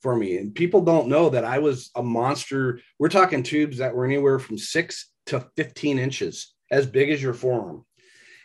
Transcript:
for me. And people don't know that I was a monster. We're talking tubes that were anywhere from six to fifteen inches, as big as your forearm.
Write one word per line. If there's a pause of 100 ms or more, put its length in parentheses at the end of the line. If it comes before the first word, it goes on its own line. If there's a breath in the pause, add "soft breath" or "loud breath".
for
me.
And
people
don't
know
that
I
was
a
monster. (180 loud breath)
We're
talking
tubes
that
were
anywhere
from
six (140)
to (120)
fifteen
inches, (180)
as
big
as
your
forearm. (600 soft breath)